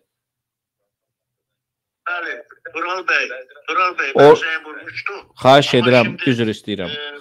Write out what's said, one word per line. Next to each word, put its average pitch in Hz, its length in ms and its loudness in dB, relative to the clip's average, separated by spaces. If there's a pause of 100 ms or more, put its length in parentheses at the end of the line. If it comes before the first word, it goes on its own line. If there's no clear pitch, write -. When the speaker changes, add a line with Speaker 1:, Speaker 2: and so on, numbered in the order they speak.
(2000)
Speaker 1:
Bəli, 170 280 -8 (340)
Tural 175 380 -8
bəy, 147 160 -2 (420)
Tural 180 320 -2
bəy, 143 160 -4
Speaker 2:
O- 135 60 4
Speaker 1:
mən 151 240 10
zəng 156 200 -6
vurmuşdum. - 560 -14 (220)
Speaker 2:
Xahiş 139 320 4
Speaker 1:
Amma 127 60 4
Speaker 2:
edirəm, 120 280 2
Speaker 1:
şimdi, - 220 -4
Speaker 2:
üzr 117 240 0
istəyirəm. 95 360 -8
Speaker 1:
e, - 300 -14